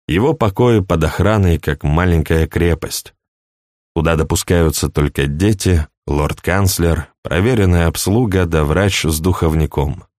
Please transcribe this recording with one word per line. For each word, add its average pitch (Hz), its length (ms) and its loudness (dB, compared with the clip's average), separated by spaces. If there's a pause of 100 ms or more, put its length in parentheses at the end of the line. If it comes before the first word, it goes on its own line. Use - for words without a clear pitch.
Его 117 280 0
покои 113 460 2
под 85 220 -2
охраной, 95 540 2
как 73 260 -6
маленькая 80 600 2
крепость, - 720 -4 (800)
куда 82 200 2
допускаются 80 760 0
только 71 360 -2
дети, 87 600 0 (180)
лорд-канцлер, 82 1000 -2 (160)
проверенная 92 640 2
обслуга 95 580 0
да 80 180 0
врач 85 420 0
с 78 140 -2
духовником. 78 840 -2 (160)